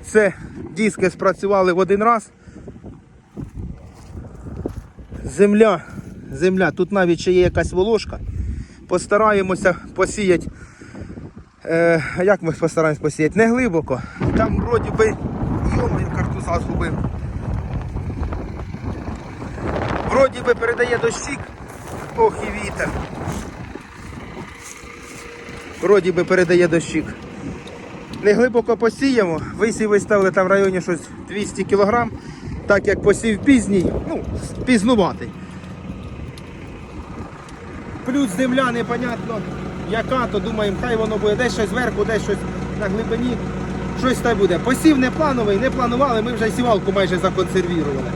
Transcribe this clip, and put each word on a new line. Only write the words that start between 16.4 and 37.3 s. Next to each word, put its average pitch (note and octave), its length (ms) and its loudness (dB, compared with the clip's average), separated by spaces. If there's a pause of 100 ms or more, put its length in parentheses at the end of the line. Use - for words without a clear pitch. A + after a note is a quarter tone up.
згубив. - 340 -2 (3250)
Вроді B3+ 360 2
би A#3+ 100 4
передає A#3 420 0
дощик. A#3 420 -2 (800)
Ох A4 260 4
і G#3 220 -6
вітер. E3 240 -4 (3000)
Вроді F#3 300 4
би E3+ 120 2
передає F3 440 4
дощик. D#3+ 380 0 (1160)
Не G#3 100 6
глибоко A#3 440 4
посіємо. A3 640 2 (160)
Висів G#3+ 320 2
виставили G3 420 4
там F#3 160 4
в - 20 0
районі F#3+ 320 4
щось E3+ 180 -2 (280)
двісті G3 360 -4
кілограм. G#3 480 4 (560)
Так G3 200 4
як G3 140 2
посів G3+ 380 2
пізній, G3+ 460 6 (240)
ну, E4 140 -4 (420)
пізнуватий. G#3 640 2 (2750)